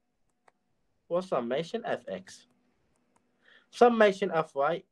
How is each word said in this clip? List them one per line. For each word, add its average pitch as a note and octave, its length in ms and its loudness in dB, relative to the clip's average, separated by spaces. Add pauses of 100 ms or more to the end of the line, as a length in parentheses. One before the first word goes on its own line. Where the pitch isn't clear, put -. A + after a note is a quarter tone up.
(1080)
و F3 120 -2
summation E3 640 -4
اف C3+ 240 -8
اكس. - 400 -14 (1300)
summation G#3+ 560 4
اف D#3+ 260 -4
واي D#3+ 340 -2